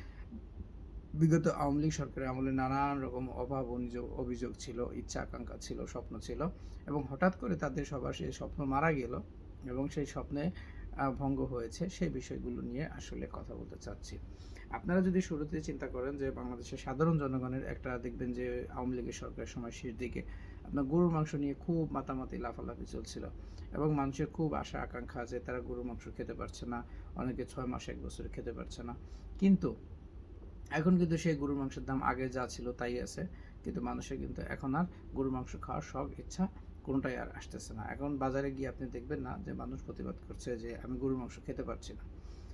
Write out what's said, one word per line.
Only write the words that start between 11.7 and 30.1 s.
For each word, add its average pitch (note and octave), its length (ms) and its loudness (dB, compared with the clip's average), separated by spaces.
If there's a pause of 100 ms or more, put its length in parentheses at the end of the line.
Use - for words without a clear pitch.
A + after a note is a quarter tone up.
সেই F3+ 200 0
বিষয়গুলো B2+ 540 -2
নিয়ে B2 240 -2
আসলে - 460 -6
কথা - 220 -6
বলতে A#2 260 -8
চাচ্ছি। - 380 -8 (520)
আপনারা F3 320 4
যদি F#3 180 6
শুরুতে D#3 420 0
চিন্তা C#3 240 -4
করেন C3 320 -2
যে C3+ 120 0
বাংলাদেশের B2+ 480 -4
সাধারণ D#3 400 4
জনগণের C3 460 2
একটা, B2+ 340 -2
দেখবেন B2 340 -2
যে B2 380 0
আওয়ামী B2+ 260 0
লীগের B2 160 -2
সরকারের A#2+ 340 -6
সময় A#2 240 -6
শেষ A#2 260 -6
দিকে A#2+ 260 -2 (420)
আপনার C#3 200 2
গরুর E3+ 260 6
মাংস D#3 240 2
নিয়ে C#3+ 200 2
খুব D#3+ 380 0
মাতামাতি, C3 460 -2
লাফালাফি B2 480 -4
চলছিল B2 380 -6 (480)
এবং D3+ 220 4
মানুষের C#3 320 2
খুব D3+ 280 0
আশা D3 260 -2
আকাঙ্ক্ষা A#2+ 460 -4
যে B2 140 -2
তারা B2 200 -2
গরুর B2 240 -4
মাংস A#2+ 320 -6
খেতে A#2 180 -4
পারছে A#2 320 -6
না, A#2+ 160 -2 (340)
অনেকে B2+ 280 0
ছয় B2+ 220 -4
মাস, B2 220 -4
এক B2 140 -6
বছর B2 260 -6
খেতে A#2+ 240 -4
পারছে A#2+ 300 -6
না। A#2+ 120 -4 (440)
কিন্তু F#3 380 10 (920)